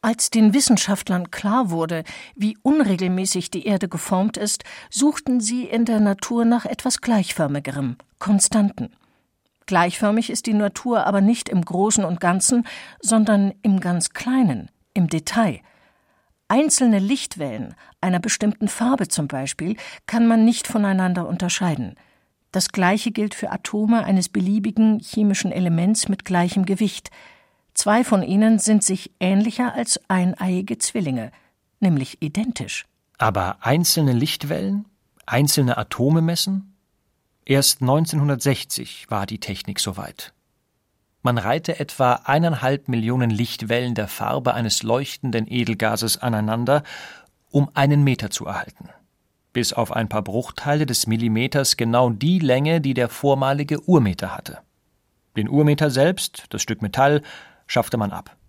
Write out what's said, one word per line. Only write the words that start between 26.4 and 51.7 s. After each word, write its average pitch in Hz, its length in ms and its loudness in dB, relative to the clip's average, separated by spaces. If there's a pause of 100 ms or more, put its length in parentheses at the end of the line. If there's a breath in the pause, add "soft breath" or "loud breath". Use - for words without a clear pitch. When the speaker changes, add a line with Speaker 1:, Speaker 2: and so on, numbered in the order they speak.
Speaker 1:
Gewicht. 196 440 -2 (680 soft breath)
Zwei 220 280 2
von 196 180 2
ihnen 214 380 4
sind 214 240 4
sich - 260 -2 (100)
ähnlicher 202 540 0
als - 340 -2
eineiige 185 680 0
Zwillinge, 131 540 -4 (480 soft breath)
nämlich 156 420 0
identisch. 196 640 -6 (320)
Speaker 2:
Aber 98 440 -2
einzelne 147 520 2
Lichtwellen, 156 720 -2 (400)
einzelne 131 500 2
Atome 143 460 0
messen? 190 540 -2 (720)
Erst 135 360 2
neunzehnhundertsechzig 143 1300 -2
war 98 160 -4
die 104 140 -10
Technik 98 400 -8
soweit. - 560 -8 (880)
Man 120 160 0
reihte 147 400 -4
etwa 127 460 0
eineinhalb 139 640 0
Millionen 117 420 0
Lichtwellen 117 640 -2
der 104 120 -4
Farbe 127 460 -2
eines 113 300 -2
leuchtenden 117 640 -2
Edelgases 110 760 -2
aneinander, 120 640 0 (640 loud breath)
um 143 240 2
einen 143 300 4
Meter 127 260 0
zu - 160 -8
erhalten. - 440 -12 (640)
Bis 123 220 -2
auf 113 180 -2
ein 113 180 -2
paar 107 120 -2
Bruchteile 143 640 -2
des 120 220 -2
Millimeters 117 680 0